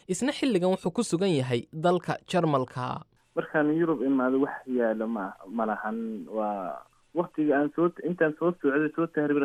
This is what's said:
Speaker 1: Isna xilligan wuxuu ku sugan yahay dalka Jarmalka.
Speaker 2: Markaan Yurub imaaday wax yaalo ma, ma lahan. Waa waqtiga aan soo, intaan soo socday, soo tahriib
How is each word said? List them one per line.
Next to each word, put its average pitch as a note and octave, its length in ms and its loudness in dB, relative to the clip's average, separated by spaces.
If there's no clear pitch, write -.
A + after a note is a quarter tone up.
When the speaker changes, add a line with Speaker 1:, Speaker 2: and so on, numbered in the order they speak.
Speaker 1:
Isna A#3 280 -2
xilligan F#3 400 2
wuxuu F3+ 160 -4
ku F#3+ 120 0
sugan F#3 280 0
yahay B2+ 400 2
dalka E3+ 460 0
Jarmalka. C3 800 0
Speaker 2:
Markaan D#3 360 2
Yurub D#3+ 320 2
imaaday C3 360 2
wax - 280 -2
yaalo A2+ 400 0
ma, G2+ 240 -4
ma A2+ 180 -2
lahan. A2 640 -4
Waa G2+ 560 -4
waqtiga D#3 400 0
aan D3 200 2
soo, E3+ 120 2
intaan D#3+ 360 0
soo E3+ 200 0
socday, D3 360 0
soo E3 120 -2
tahriib D3 380 0